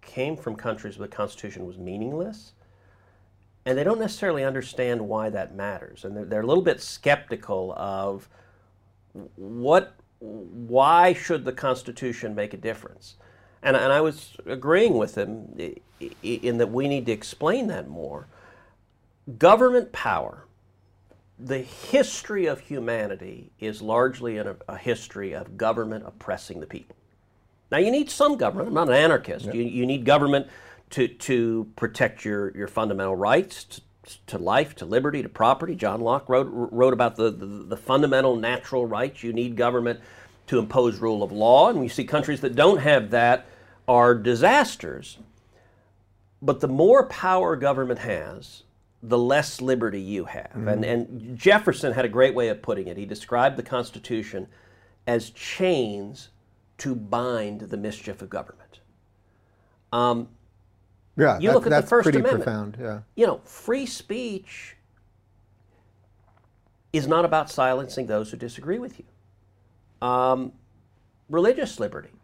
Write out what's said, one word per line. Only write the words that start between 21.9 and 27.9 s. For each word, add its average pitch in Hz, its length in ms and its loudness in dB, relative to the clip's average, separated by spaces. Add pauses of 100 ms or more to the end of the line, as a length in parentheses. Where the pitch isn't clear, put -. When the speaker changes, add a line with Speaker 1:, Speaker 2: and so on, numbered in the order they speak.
Speaker 1:
of 139 120 -4
humanity 110 1000 -8
is 107 220 -8
largely 120 560 0
in 104 100 -6
a, 98 80 -10 (120)
a - 100 -12
history 101 560 -6
of 90 240 -14
government 110 500 -2
oppressing - 520 -10
the 76 60 -12
people. - 300 -18 (760)
Now, 139 60 0
you 196 140 2